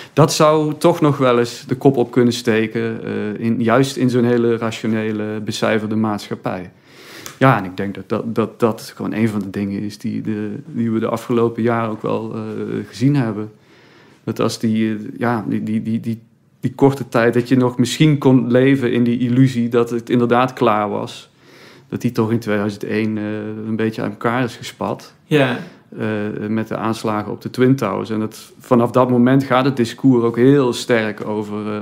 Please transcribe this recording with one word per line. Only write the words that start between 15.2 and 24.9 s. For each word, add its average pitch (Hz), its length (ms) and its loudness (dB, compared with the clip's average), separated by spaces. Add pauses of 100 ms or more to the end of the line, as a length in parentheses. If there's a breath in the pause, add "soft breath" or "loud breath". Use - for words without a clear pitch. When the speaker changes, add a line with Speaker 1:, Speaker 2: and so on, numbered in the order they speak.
Speaker 1:
die, 110 140 -2
die, 110 200 -4
die, 113 180 -4
die, 113 200 -6 (400)
die 117 140 -4
korte 139 340 2
tijd 117 260 2
dat 120 140 0
je 135 80 4
nog 123 220 0
misschien 143 400 4
kon 131 320 4
leven 131 420 4
in 120 120 2
die 120 140 0
illusie 120 500 2
dat 117 220 2
het 117 200 -4
inderdaad 120 420 2
klaar 107 360 2
was, 107 420 -8 (580 loud breath)
dat - 120 -8
die 117 120 -2
toch 110 200 0
in 117 60 2
tweeduizend 104 460 -2
één, 107 340 -2
eh, 104 60 -6 (420)
een 110 100 -4
beetje 110 260 -2
uit 107 80 -4
elkaar 120 340 -2
is 117 120 -6
gespat. - 580 -8 (100)